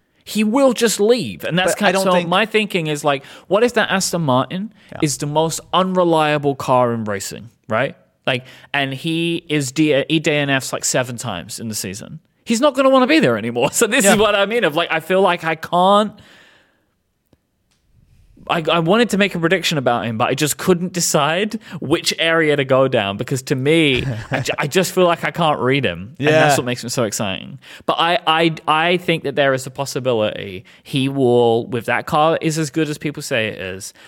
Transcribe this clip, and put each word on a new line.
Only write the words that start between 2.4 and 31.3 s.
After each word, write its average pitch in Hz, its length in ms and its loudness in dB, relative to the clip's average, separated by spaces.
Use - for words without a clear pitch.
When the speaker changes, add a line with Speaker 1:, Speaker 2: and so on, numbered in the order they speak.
Speaker 1:
thinking 202 420 -2
is, 151 180 -2
like, 139 180 0
what 208 160 2
if 240 120 2
that 185 140 2
Aston 180 340 -2
Martin 143 500 0
Speaker 2:
Yeah. - 100 -14
Speaker 1:
is 139 180 -2
the 147 80 -6
most 156 340 -2
unreliable 160 840 2
car 127 380 2
in 113 120 -6
racing, 101 460 -8
right? 120 260 -2
Like, 127 160 -2
and 135 200 -2
he 165 540 -4
is 147 240 -2
D-, 143 380 2
he 160 100 2
D 156 120 -2
N 143 180 0
Fs, 135 240 -2
like, - 100 -6
seven 127 320 -2
times 101 440 -10
in 113 100 -8
the 107 60 -6
season. 107 440 -10
He's 233 160 -2
not 285 160 2
gonna 269 140 2
wanna 262 180 4
be 311 120 4
there 123 180 2
anymore. 120 320 -2
<laughs> - 20 -10
So - 160 2
this 233 160 2
Speaker 2:
Yeah. 202 120 6
Speaker 1:
is 202 40 4
what 208 160 2
I 202 100 2
mean 220 200 0
of, 147 100 -2
like, 165 160 0
I 160 80 0
feel 185 220 0
like 175 240 2
I 160 100 -2
can't, 190 640 2
I, 165 220 0
I 165 80 2
wanted 196 320 2
to 190 80 0
make 196 160 0
a 175 40 -4
prediction 165 380 0
about 120 280 0
him, 113 120 -4
but 120 120 2
I 120 40 2
just 139 240 -2
couldn't 180 360 0
decide 175 640 0
which 151 360 -2
area 160 380 2
to 139 100 0
go 135 220 4
down 104 300 0
because 127 260 -4
to 143 120 -4
me, 143 480 2
Speaker 2:
<laughs> - 140 -12
Speaker 1:
I 127 80 -2
ju-, - 180 -4
I 151 80 -2
just 175 260 0
feel 185 140 2
like 165 180 2
I 156 60 -2
can't 156 300 0
read 127 260 0
him. 92 320 -8
And 135 120 -2
that's 156 240 4
Speaker 2:
Yeah. - 40 2
Speaker 1:
what 139 80 -2
makes 120 180 -6
him 117 60 -8
so 123 140 -2
exciting. 104 560 -6
But - 140 0
I, 170 260 2
I, 160 300 2
I 160 300 2
think 170 280 -2
that 139 100 -6
there 139 180 2
is 131 140 -4
a 131 40 -14
possibility 110 920 -4
he 135 280 -2
will, 120 580 2